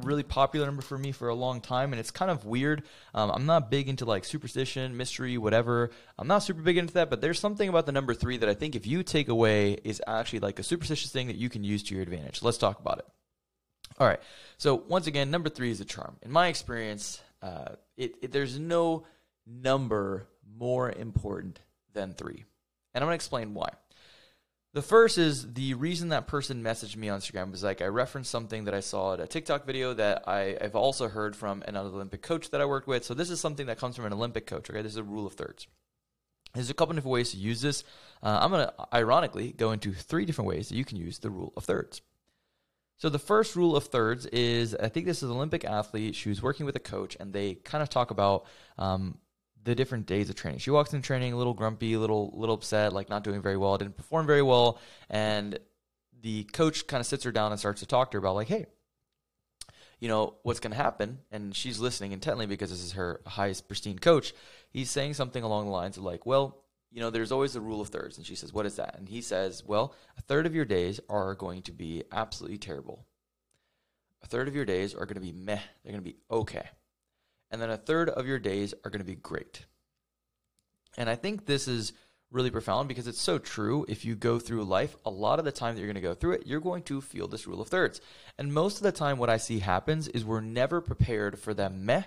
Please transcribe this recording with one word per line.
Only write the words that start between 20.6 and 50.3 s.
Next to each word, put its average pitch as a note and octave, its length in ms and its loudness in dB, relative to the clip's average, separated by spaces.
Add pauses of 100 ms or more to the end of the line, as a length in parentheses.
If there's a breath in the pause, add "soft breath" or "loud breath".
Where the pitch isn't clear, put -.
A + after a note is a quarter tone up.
important G2 680 -4 (340)
than F#2+ 200 -6
three. - 300 -10 (520)
And B2+ 80 0
I'm - 20 0
gonna E3+ 80 0
explain A#2 400 -4
why. F2 160 -2 (1040 soft breath)
The C#3+ 100 -2
first A3+ 340 8
is C3+ 360 2
the C3+ 200 -2
reason E3 360 -2
that C#3 180 0
person C3+ 340 -4
messaged A2 360 -4
me A2 120 -4
on G2 100 -2
Instagram F#2+ 300 -6
was, F#2 140 -8
like, G2 180 0
I F2 40 0
referenced B2 440 -2
something A2+ 360 -6
that G2+ 100 0
I G2 60 -2
saw F#2+ 320 -2
at F2+ 60 -2
a E2 60 -4
TikTok D#3+ 400 -4
video C3 300 -2
that G#2 320 2
I, G2 340 0
I've G#2 140 -4
also B2+ 320 2
heard G#2+ 280 -4
from G2+ 320 -6
another G2+ 220 -6
Olympic G2 320 -8
coach E3 300 -4
that C#3+ 100 0
I C#3+ 40 4
worked C#3 220 -2
with. B2 160 0
So B2 120 -6
this F3 160 -2
is E3 80 -4
something C#3+ 280 -4
that A2+ 120 -4
comes B2 160 -4
from A#2+ 100 -8
an G2+ 80 -2
Olympic A2+ 320 -2
coach, - 240 -8
okay? G#2+ 140 -4
This A2 80 -6
is G#2+ 60 -8
a A2 60 -4
rule G#2 220 -6
of F#2+ 80 -8
thirds. - 320 -10 (880)
There's B2 160 -4
a C3+ 60 -6
couple E3+ 180 2
different C3+ 200 0
ways A#2+ 180 2
to G2 60 -10
use A2+ 240 -2
this. C#3+ 220 0 (380 loud breath)
Uh, G#2+ 180 2
I'm D#3 120 4
gonna, D#3+ 220 2 (200)
ironically, A#2+ 580 4
go A2+ 200 2
into G#2 220 -2
three E3 320 -2
different B2 240 -2
ways F2 200 -4
that F#2+ 60 -6
you C3 100 -2
can G#2+ 120 -8
use E2+ 220 -6
the G#2+ 120 -4
rule F2+ 260 -8
of - 60 -8
thirds. - 380 -2 (960)
So E3 120 0
the C#3+ 100 0
first G#3+ 360 2
rule E3+ 200 6
of C#3+ 100 4
thirds B2 420 0
is, A#2 480 2
I A2 140 0
think F3 180 -2
this E3+ 160 -2
is C3 60 -2
an A#2+ 60 -2
Olympic D#3 300 -2
athlete. G#2+ 480 -2
She - 160 -4
was G#2 140 -2
working C#3 240 -2
with C#3 80 -4
a B2+ 40 -2
coach, G2 400 -6
and G2 140 -10
they G2+ 220 -2
kind - 260 -4
of D3 80 -2
talk B2 220 0
about, G2+ 340 4 (320 loud breath)
um, F#2+ 400 0 (460)
the A#2 120 2
different B2+ 300 0
days G2 240 2
of - 60 -8